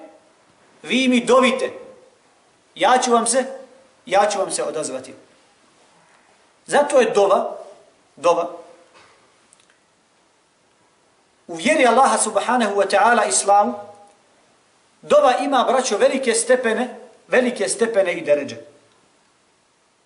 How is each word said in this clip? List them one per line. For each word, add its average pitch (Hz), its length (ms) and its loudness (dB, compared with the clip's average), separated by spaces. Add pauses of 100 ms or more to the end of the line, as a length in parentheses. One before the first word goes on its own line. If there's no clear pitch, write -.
(800)
"Vi 247 260 -2
mi 247 180 0
dovite. 247 460 2 (1040)
Ja 208 220 2
ću 247 140 0
vam 226 160 2
se, 254 180 0 (600)
ja 196 240 2
ću 202 100 -4
vam 165 120 -4
se 160 120 -6
odazvati." 135 500 -8 (1500)
Zato 277 340 2
je 226 120 2
dova, 196 460 2 (580)
dova. 170 360 0 (3000)
U 170 80 -12
vjeri 262 320 2
Allaha 226 300 4
subhanahu 214 580 -2
wa 196 120 0
ta'ala, 208 400 2
islamu, 202 460 2 (1300)
dova 254 360 2
ima, 269 260 -2
braćo, 233 340 -2
velike 240 360 0
stepene, 240 680 -2 (280)
velike 233 420 -2
stepene 196 440 0
i 175 80 -8
deređe. 143 340 -2 (1500)